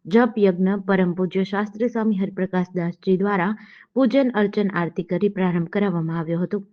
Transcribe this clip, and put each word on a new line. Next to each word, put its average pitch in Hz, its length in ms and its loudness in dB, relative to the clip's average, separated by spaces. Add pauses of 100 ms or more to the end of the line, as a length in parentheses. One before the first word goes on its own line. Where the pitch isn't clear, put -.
જપ 226 380 4
યજ્ઞ 190 280 2 (120)
પરમ 185 300 2
પૂજ્ય 185 300 -2
શાસ્ત્રી 208 460 -4
સ્વામી 220 300 -2
હરિપ્રકાશ 185 520 -2
દાસજી 180 460 -2
દ્વારા 196 340 0 (380)
પૂજન 262 440 2
અર્ચન 208 400 0
આરતી 170 300 -4
કરી 196 320 -2
પ્રારંભ 175 340 0
કરાવવામાં 170 500 -2
આવ્યો 165 220 -2
હતો. 202 300 -4